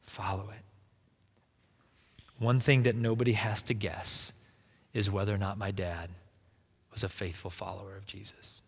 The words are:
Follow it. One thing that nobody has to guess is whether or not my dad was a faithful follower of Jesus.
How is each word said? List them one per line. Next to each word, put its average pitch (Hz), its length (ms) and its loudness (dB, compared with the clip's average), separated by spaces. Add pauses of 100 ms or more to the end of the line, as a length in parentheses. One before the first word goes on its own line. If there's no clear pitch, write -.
Follow 95 480 -6
it. - 120 -16 (1700)
One 120 240 4
thing 131 220 8
that 117 120 4
nobody 117 380 4
has 104 300 2
to 127 100 -2
guess - 580 -2 (640)
is 101 160 2
whether 101 240 2
or 101 40 0
not 98 200 -2
my 101 140 -2
dad 87 380 -4 (840)
was - 120 -4
a 95 60 -2
faithful 90 420 -8
follower 95 440 -10
of 98 100 -16
Jesus. - 640 -14